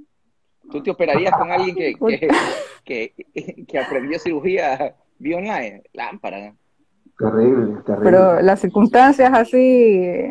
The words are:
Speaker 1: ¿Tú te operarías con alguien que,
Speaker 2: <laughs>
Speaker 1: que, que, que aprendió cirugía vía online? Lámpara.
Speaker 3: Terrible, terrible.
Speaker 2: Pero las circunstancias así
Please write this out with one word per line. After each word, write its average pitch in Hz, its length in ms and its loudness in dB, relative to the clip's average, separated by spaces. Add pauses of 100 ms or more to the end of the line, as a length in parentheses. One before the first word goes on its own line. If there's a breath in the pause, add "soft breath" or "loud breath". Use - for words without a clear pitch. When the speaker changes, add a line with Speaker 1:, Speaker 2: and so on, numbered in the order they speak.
(720)
Speaker 1:
¿Tú 147 120 -10
te 185 80 -6
operarías 175 440 -2
con 165 160 -4
alguien 185 260 -4
que, 156 180 -4
Speaker 2:
<laughs> 311 920 -4
Speaker 1:
que, - 300 -10 (200)
que, - 320 -16
que 151 120 -8
aprendió 135 400 -6
cirugía 156 760 -4 (240)
vía 156 200 -6
online? 147 440 -8 (100)
Lámpara. 107 640 -14 (640)
Speaker 3:
Terrible, 110 580 0 (100)
terrible. 107 180 -2
Speaker 2:
Pero 180 380 4
las 190 180 2
circunstancias 254 720 4
así 233 1000 2